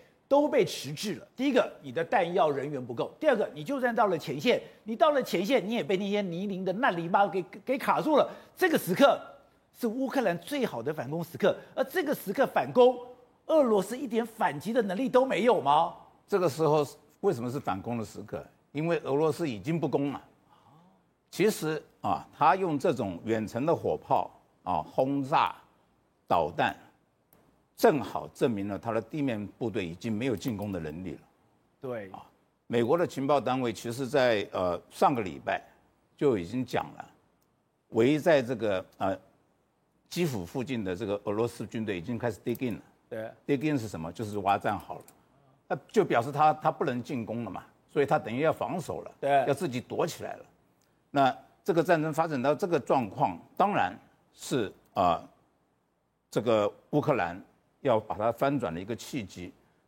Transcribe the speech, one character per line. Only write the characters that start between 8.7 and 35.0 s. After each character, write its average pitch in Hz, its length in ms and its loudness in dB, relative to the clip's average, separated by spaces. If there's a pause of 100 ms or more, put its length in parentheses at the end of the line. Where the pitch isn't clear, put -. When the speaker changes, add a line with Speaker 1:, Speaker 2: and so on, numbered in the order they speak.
Speaker 1:
时 180 160 0
刻 240 260 6 (560)
是 240 120 -2
乌 262 180 -2
克 233 140 -2
兰 175 180 2
最 277 260 -4
好 127 160 -4
的 135 140 -4
反 139 160 -8
攻 165 140 -4
时 - 120 -16
刻， 190 200 2 (180)
而 - 80 0
这 349 220 -2
个 269 100 0
时 - 180 -8
刻 262 140 2
反 143 260 -2
攻， 247 240 8 (500)
俄 311 140 4
罗 220 220 4
斯 233 160 -6
一 277 80 -8
点 220 180 0
反 180 340 -2
击 190 140 -6
的 247 100 2
能 190 140 -2
力 254 120 0
都 247 180 4
没 196 180 0
有 220 160 6
吗？ 151 320 4 (360)
Speaker 2:
这 202 100 2
个 180 100 4
时 156 140 0
候 151 240 4 (360)
为 196 100 4
什 120 100 -4
么 123 80 -4
是 139 80 -6
反 95 240 -4
攻 117 160 -4
的 110 60 -4
时 95 180 -14
刻？ 101 240 -10 (240)
因 151 160 -4
为 170 120 0
俄 135 180 -2
罗 156 160 2
斯 165 180 -2
已 107 80 -6
经 156 220 -2
不 165 80 -2
攻 139 240 0
了。 98 100 -10 (1040)
其 202 220 2
实 156 300 -4 (200)
啊， - 260 -2 (100)
他 160 200 6
用 175 220 0
这 175 140 2
种 98 320 -2
远 110 220 0
程 117 200 -4
的 165 80 4
火 85 220 -2
炮 - 340 -2 (340)
啊， 87 180 0
轰 139 400 0
炸 131 320 2 (720)
导 85 240 0
弹， 110 240 -2 (1000)
正 175 240 4
好 80 340 -8
证 143 160 0
明 98 160 -4
了 101 100 -6
他 117 140 -6
的 110 100 0
地 151 220 -6
面 110 240 -2 (100)
部 120 140 -4
队 98 160 -2
已 82 80 -8
经 113 180 -6
没 110 140 -2
有 131 80 0
进 104 220 -4
攻 101 160 -4
的 90 80 -4
能 78 240 -8
力 82 80 -8
了。 - 80 -14 (600)
Speaker 1:
对。 113 300 -10
Speaker 2:
啊， - 160 -18 (400)
美 117 160 2
国 131 160 4
的 170 80 0
情 135 220 -6
报 143 120 4
单 127 200 -2
位 120 120 -2
其 117 200 -8
实 127 160 -6
在， 120 420 2
呃， 90 300 -2 (100)
上 175 240 4